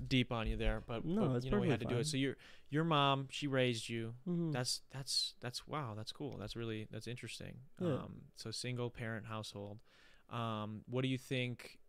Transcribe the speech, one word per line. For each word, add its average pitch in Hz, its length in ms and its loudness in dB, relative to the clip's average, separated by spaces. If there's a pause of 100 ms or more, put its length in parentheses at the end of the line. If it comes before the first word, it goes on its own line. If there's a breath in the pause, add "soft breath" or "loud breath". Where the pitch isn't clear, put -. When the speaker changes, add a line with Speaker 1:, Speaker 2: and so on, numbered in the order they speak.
Speaker 1:
deep 127 280 6
on 113 140 0
you 110 100 2
there, 110 280 4
but, 117 200 -2
Speaker 2:
No, 185 220 4
Speaker 1:
but, 127 100 4
Speaker 2:
it's 123 80 0
Speaker 1:
you 131 60 -2
know, 208 80 6
we 190 100 4
had 120 120 4
to - 40 0
Speaker 2:
perfectly - 100 2
Speaker 1:
do 120 40 4
it. - 40 2
Speaker 2:
fine. 151 80 0
Speaker 1:
So 147 60 2
your, 135 180 2 (360 loud breath)
your 151 120 4
mom, 139 460 6
she - 180 -4
raised 127 400 4
you. 113 280 -2 (120)
Speaker 2:
Mm-hmm. 170 240 2
Speaker 1:
That's, 127 300 0 (100)
that's, - 480 -2
that's, - 280 -6
wow, 135 280 -2
that's 107 160 -6
cool. 135 260 -6
That's 104 180 -6
really, 110 360 -4
that's 110 160 -8
interesting. 117 520 -8 (200)
Speaker 2:
Yeah. 185 140 0
Speaker 1:
Um, 98 300 -6 (120)
so - 160 -10
single 120 380 -4
parent 113 380 -6
household. 104 520 -8 (520 soft breath)
Um, 107 560 -4
what 127 160 0
do 135 60 2
you 131 100 2
think 123 580 -4 (120)